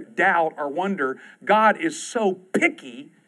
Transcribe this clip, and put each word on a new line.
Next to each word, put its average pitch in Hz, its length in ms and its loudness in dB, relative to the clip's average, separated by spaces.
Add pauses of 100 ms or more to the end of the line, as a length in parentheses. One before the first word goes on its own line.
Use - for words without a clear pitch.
(140)
doubt 170 440 2
or 147 100 -4
wonder, 147 520 -4 (240)
God 214 360 4
is 160 200 -4
so 208 340 -2
picky, 160 760 -4 (160)